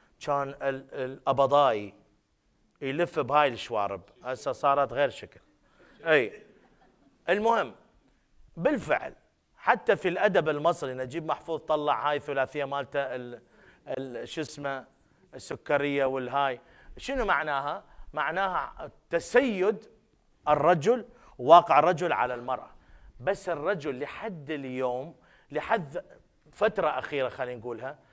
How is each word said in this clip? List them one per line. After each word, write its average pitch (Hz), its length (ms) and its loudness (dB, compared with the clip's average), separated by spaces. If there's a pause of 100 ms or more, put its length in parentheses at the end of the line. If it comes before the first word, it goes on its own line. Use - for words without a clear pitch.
(260)
كان 143 240 -2
ال-، 139 440 -6
الأبضاي 131 1000 2 (880)
يلف 147 380 -4
بهاي 147 280 4
الشوارب، 104 540 -4 (220)
هسه 127 280 -6
صارت 139 420 0
غير 135 160 0
شكل. - 300 -18 (680)
أي. 147 380 2 (840)
المهم، 208 460 2 (800)
بالفعل 175 580 0 (420)
حتى 233 380 2
في 185 120 0
الأدب 180 420 2
المصري 147 440 0
نجيب 131 320 -8
محفوظ 160 340 -6
طلع 147 500 0
هاي 147 80 0
الثلاثية 139 480 -4
مالته 139 340 -6
ال-، 123 420 -8 (460)
ال-، 131 400 -8
شو - 140 -8
اسمه، 139 440 -8 (480)
السكرية 139 720 -2
والهاي. 131 540 -2 (380)
شنو 254 280 -4
معناها؟ 151 580 -2 (300)
معناها 156 800 -4 (180)
تسيد 202 800 2 (580)
الرجل، 165 580 4 (320)
واقع 156 420 10
الرجل 160 340 2
على 123 200 0
المرأة. 123 360 -8 (500)
بس 185 300 -4
الرجل 151 500 -4
لحد 151 520 -10
اليوم، 131 640 -6 (360)
لحد 151 540 -4 (460)
فترة 180 480 0
أخيرة 135 300 -2
خلينا 123 300 -8
نقولها، 120 400 -10 (140)